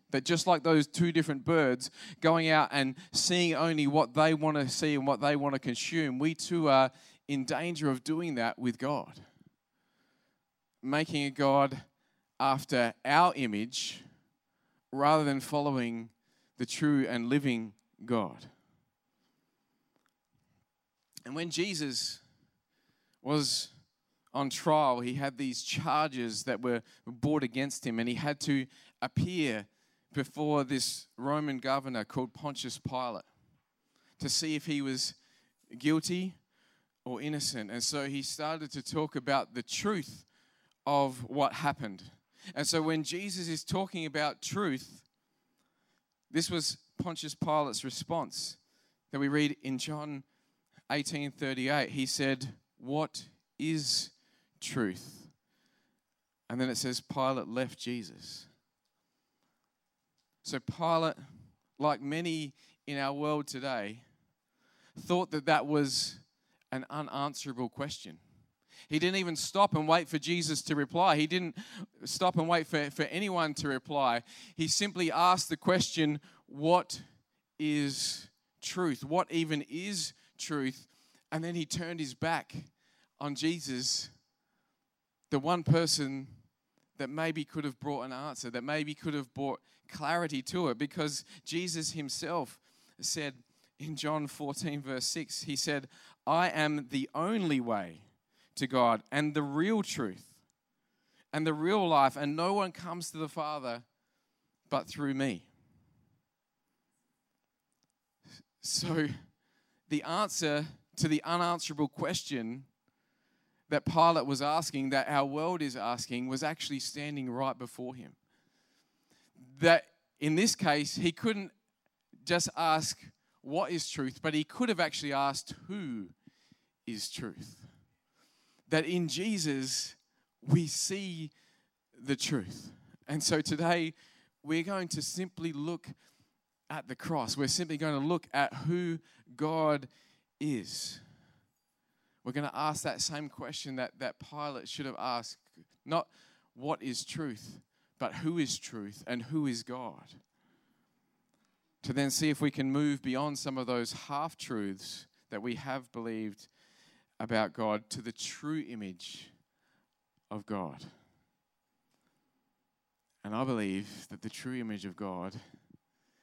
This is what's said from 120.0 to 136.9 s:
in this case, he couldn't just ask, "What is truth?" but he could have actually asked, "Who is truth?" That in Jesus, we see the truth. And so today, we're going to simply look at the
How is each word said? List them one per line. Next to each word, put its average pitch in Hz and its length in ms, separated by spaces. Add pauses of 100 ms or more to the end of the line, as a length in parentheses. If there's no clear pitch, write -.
in 151 160
this 202 220
case, 147 400
he 170 160
couldn't 104 400 (720)
just 170 320
ask, 160 420 (440)
"What 151 280
is 165 200
truth?" 135 320
but 156 100
he 151 120
could 247 260
have 180 100
actually 147 320
asked, 139 400 (160)
"Who 139 380 (800)
is 107 240
truth?" - 560 (1040)
That 156 160
in 175 220
Jesus, 147 880 (480)
we 165 240
see 175 640 (720)
the 135 140
truth. - 560 (340)
And 147 160
so 156 180
today, 165 540 (480)
we're 160 220
going 185 240
to 151 140
simply 170 500
look 151 340 (840)
at 151 200
the 127 80